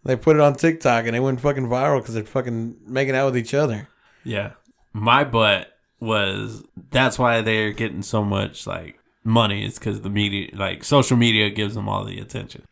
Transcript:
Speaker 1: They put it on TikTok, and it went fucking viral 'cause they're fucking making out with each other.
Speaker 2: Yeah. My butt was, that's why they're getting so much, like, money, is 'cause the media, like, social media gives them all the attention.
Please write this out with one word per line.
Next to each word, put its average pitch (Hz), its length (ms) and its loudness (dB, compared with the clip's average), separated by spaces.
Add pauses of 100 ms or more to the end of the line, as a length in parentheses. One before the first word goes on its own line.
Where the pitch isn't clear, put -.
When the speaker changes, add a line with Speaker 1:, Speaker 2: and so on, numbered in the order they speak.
Speaker 1:
They 131 140 0
put 156 180 6
it 151 60 6
on 143 140 6
TikTok, 139 500 2
and 117 100 -2
it 123 60 0
went 131 180 0
fucking 135 280 0
viral 127 360 0
'cause 113 120 -8
they're 107 100 -4
fucking 117 500 -6 (100)
making 135 300 -2
out 135 120 2
with 127 100 0
each 117 160 -4
other. 135 340 0 (380)
Speaker 2:
Yeah. 104 280 -6 (380)
My 117 320 4
butt 107 460 2 (320)
was, 107 600 -4 (280)
that's 127 260 2
why 117 240 2
they're 107 300 0
getting 104 320 -6
so 104 220 0
much, 98 420 -4
like, 85 320 -10 (240)
money, 107 400 2
is 101 160 -8
'cause 104 220 -6
the 98 80 -8
media, 101 440 -2
like, 95 300 -6
social 139 320 4
media 110 340 4
gives 104 260 -4
them 101 120 -6
all 101 160 -4
the 98 160 -10
attention. - 520 -14